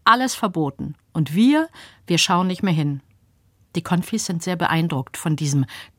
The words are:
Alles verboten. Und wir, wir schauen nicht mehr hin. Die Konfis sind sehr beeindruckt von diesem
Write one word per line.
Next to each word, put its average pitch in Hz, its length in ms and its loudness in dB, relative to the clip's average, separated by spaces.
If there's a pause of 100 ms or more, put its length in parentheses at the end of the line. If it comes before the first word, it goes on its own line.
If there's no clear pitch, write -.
Alles 247 300 2
verboten. 151 600 -4 (180)
Und 147 220 -2
wir, 285 340 4 (380)
wir 170 100 2
schauen 180 300 2
nicht 185 160 -2
mehr 190 100 2
hin. 147 300 -2 (720)
Die 165 60 -2
Konfis 185 420 -2
sind 170 180 -6
sehr 180 140 -4
beeindruckt 160 600 -2
von 156 180 0
diesem 139 300 0 (320)